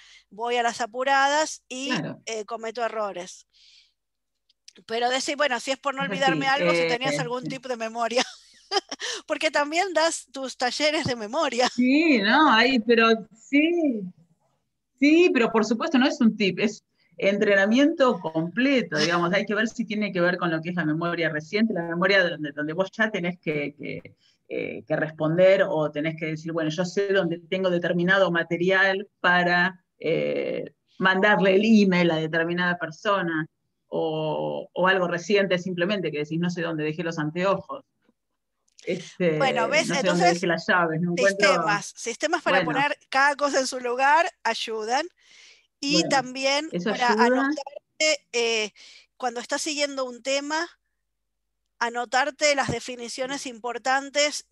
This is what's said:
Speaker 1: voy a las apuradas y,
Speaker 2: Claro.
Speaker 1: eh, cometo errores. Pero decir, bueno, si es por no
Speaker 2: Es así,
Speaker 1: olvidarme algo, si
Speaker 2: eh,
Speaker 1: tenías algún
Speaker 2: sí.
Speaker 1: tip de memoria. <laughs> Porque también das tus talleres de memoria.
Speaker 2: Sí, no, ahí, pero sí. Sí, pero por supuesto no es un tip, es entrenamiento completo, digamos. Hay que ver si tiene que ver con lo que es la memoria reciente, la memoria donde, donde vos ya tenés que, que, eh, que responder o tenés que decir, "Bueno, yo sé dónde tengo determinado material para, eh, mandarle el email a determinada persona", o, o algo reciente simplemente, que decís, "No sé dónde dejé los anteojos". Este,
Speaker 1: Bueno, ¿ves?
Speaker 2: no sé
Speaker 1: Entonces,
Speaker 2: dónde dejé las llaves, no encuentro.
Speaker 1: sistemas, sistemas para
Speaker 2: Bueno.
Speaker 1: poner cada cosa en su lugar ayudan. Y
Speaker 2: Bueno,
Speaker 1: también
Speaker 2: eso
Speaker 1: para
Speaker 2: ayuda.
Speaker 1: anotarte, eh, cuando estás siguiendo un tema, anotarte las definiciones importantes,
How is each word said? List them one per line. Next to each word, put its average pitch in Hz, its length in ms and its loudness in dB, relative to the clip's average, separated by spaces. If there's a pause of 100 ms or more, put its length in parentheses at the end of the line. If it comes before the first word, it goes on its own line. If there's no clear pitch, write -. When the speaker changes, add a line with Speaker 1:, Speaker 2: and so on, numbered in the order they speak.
(300)
Speaker 1:
voy 233 280 -4
a 240 60 2
las 233 180 -2
apuradas 277 880 0
y, 254 320 -6
Speaker 2:
Claro. - 240 -12
Speaker 1:
eh, 220 200 -8
cometo 226 400 -8
errores. 202 640 -8 (1400)
Pero 240 220 -2
decir, 262 280 -2
bueno, 254 220 0
si 269 120 -6
es 262 80 -4
por 277 160 -4
no 269 60 -6
Speaker 2:
Es 277 80 -2
así, 269 240 0
Speaker 1:
olvidarme 269 140 -2
algo, 269 260 2
si - 120 2
Speaker 2:
eh, - 0 -
Speaker 1:
tenías 269 340 -2
algún 247 280 -6
Speaker 2:
sí. - 0 -
Speaker 1:
tip 262 180 -10
de 247 120 -6
memoria. 226 460 -2
<laughs> - 1040 -8
Porque 302 240 -2
también 311 420 0
das 320 380 0
tus 269 260 -10
talleres 294 480 0
de 254 100 -2
memoria. 240 600 0
Speaker 2:
Sí, 269 460 4
no, 262 300 4
ahí, 240 280 4
pero 226 280 4 (260)
sí. 302 680 0 (1000)
Sí, 320 340 6
pero 226 180 2
por 220 140 2
supuesto 254 320 0
no 247 100 4
es - 140 -2
un 226 140 4
tip, 185 240 -2
es 220 240 -2 (340)
entrenamiento 208 1040 4
completo, 170 800 0
digamos. 175 340 2
Hay 208 120 0
que 208 100 -4
ver 220 120 0
si - 180 -8
tiene 208 260 -4
que 175 100 -2
ver 175 160 2
con 175 140 -2
lo 160 100 -2
que 170 80 -8
es 180 60 -6
la 165 100 -2
memoria 165 440 -2
reciente, 202 440 -2
la 170 140 -4
memoria 180 420 2
donde, 147 220 -8
donde 151 220 -6
vos 190 240 -2
ya 220 140 0
tenés 180 280 -6
que, 147 380 -6
que, - 380 -14 (340)
eh, - 360 -8
que 156 120 -4
responder 170 720 2
o 151 220 -2
tenés 156 260 -4
que 160 100 -6
decir, 160 260 -6
"Bueno, 160 160 -2
yo 180 160 -2
sé 196 280 -2
dónde 170 260 0 (100)
tengo 190 200 0
determinado 175 600 2
material 190 760 0 (140)
para, 180 640 2 (140)
eh, 147 760 -2 (240)
mandarle 190 580 4
el 214 100 4
email 190 460 6
a 160 60 0
determinada 170 600 0
persona", 160 680 -2 (420)
o, 156 840 -4
o 180 140 2
algo 185 200 4
reciente 180 520 0
simplemente, 180 520 -4
que 147 80 -6
decís, 160 200 -6
"No 175 100 0
sé 175 120 -6
dónde 160 220 -4
dejé 156 200 -4
los 160 160 -6
anteojos". 180 640 -4 (1080)
Este, 180 480 -2
Speaker 1:
Bueno, 226 320 0
¿ves? 302 180 0
Speaker 2:
no - 60 -2
sé - 80 0
Speaker 1:
Entonces, 175 200 2
Speaker 2:
dónde 180 120 6
dejé 175 140 -2
las 170 200 -2
llaves, 170 340 2
no 175 100 -2
encuentro. 196 360 2
Speaker 1:
sistemas, 170 480 0
sistemas 302 460 -4
para 277 220 2
Speaker 2:
Bueno. 262 180 -2
Speaker 1:
poner 294 160 -2 (120)
cada 277 260 4
cosa 277 240 0
en 262 80 0
su 262 120 -8
lugar 262 520 2 (120)
ayudan. 226 640 -4 (720)
Y 285 140 -2
Speaker 2:
Bueno, - 160 0
Speaker 1:
también 269 600 -2
Speaker 2:
eso 180 180 -4
Speaker 1:
para 240 220 0
Speaker 2:
ayuda. 220 140 2
Speaker 1:
anotarte, 285 1080 -2
eh, 226 380 -2 (440)
cuando 240 260 -6
estás 285 200 -6
siguiendo 285 440 -4
un 240 180 -12
tema, 285 440 -4 (1080)
anotarte 254 800 0
las 247 140 0
definiciones 254 760 -8
importantes, 262 1080 -2